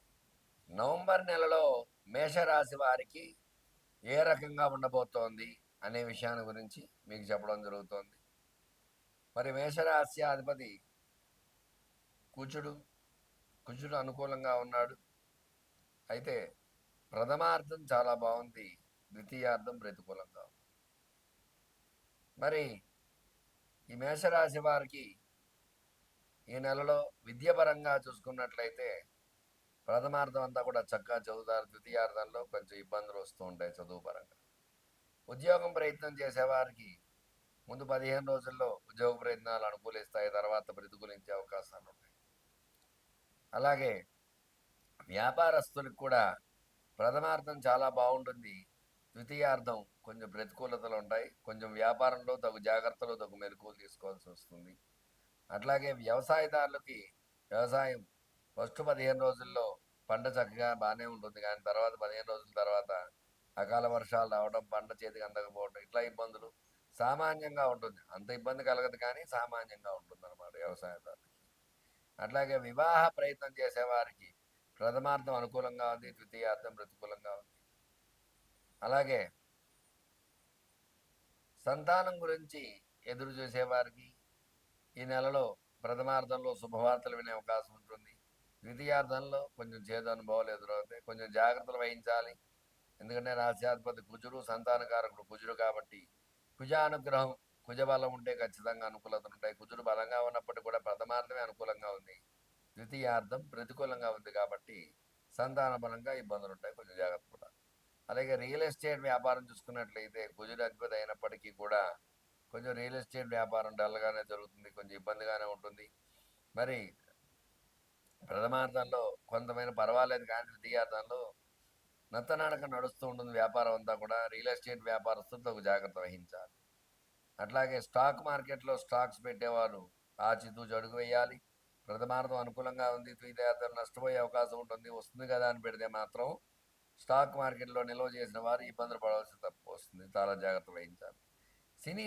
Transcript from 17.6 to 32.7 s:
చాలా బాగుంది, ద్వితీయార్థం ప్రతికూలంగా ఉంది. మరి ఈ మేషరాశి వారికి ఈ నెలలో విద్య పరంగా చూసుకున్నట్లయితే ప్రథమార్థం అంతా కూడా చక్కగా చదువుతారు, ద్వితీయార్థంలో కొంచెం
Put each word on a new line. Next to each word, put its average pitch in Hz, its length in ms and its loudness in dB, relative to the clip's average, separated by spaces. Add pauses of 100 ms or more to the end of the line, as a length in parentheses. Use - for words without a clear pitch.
చాలా 123 220 6 (100)
బాగుంది, 117 440 -2 (440)
ద్వితీయార్థం 120 720 -2
ప్రతికూలంగా 95 640 -12
ఉంది. - 140 -20 (1800)
మరి 151 280 0 (1200)
ఈ 117 160 -14
మేషరాశి 156 640 4
వారికి 139 380 2 (1400)
ఈ 123 100 -6 (100)
నెలలో 143 320 4 (280)
విద్య 127 300 6
పరంగా 147 380 6 (100)
చూసుకున్నట్లయితే 123 840 -4 (1000)
ప్రథమార్థం 135 580 2
అంతా 127 200 -2
కూడా 123 140 2 (100)
చక్కగా 113 340 -2
చదువుతారు, 110 480 -2
ద్వితీయార్థంలో 110 680 -2 (120)
కొంచెం 101 300 -8